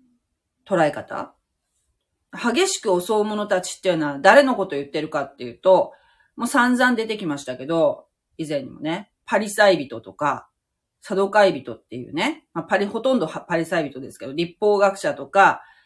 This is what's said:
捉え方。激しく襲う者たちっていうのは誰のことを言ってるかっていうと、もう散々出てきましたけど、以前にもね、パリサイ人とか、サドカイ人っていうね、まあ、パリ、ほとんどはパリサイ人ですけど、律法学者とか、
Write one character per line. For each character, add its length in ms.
捉 200
え 60
方。 440
激 340
し 120
く 200
襲 140
う 100
者 240
た 140
ち 160
っ 40
て 80
い 40
う 40
の 100
は 120
誰 240
の 140
こ 80
と 100
を 40
言 80
っ 40
て 100
る 60
か 140
っ 160
て 80
い 60
う 20
と、 400
も 100
う 20
散 260
々 220
出 120
て 100
き 80
ま 120
し 80
た 100
け 100
ど、 420
以 80
前 180
に 60
も 120
ね、 280
パ 140
リ 120
サ 200
イ 80
人 240
と 120
か、 360
サ 160
ド 140
カ 160
イ 80
人 220
っ 60
て 140
い 140
う 40
ね、 400
ま 80
あ、 40
パ 120
リ、 100
ほ 120
と 140
ん 60
ど 80
は 140
パ 140
リ 100
サ 140
イ 100
人 120
で 100
す 60
け 80
ど、 80
律 260
法 180
学 200
者 180
と 120
か、 340